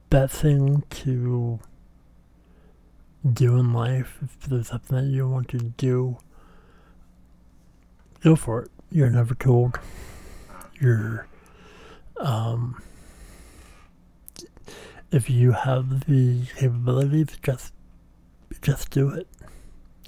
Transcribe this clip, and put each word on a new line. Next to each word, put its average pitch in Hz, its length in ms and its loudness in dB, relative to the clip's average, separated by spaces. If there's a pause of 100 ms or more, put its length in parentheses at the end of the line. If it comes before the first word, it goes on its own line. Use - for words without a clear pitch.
(120)
best 135 240 4
thing 143 560 2
to 123 680 -2 (1700)
do 123 240 4
in 123 160 2
life, 123 500 -2
if - 240 -12
there's 123 220 -4
something 127 260 -6
that 135 180 0
you 131 140 0
want 131 220 -2
to 127 80 -6
do, 127 600 -2 (2000)
go 160 140 8
for 117 280 -2
it. - 80 -20 (200)
You're 139 180 4
never 117 260 2
too 131 160 2
old. 123 280 2 (1000)
You're, 113 480 0 (920)
um, 120 640 -4 (2250)
if 135 180 0
you 123 220 6
have 131 540 -2
the 127 400 2 (100)
capabilities, 131 880 0
just, - 300 -4 (880)
just - 280 -2
do 139 200 0
it. - 180 -8 (800)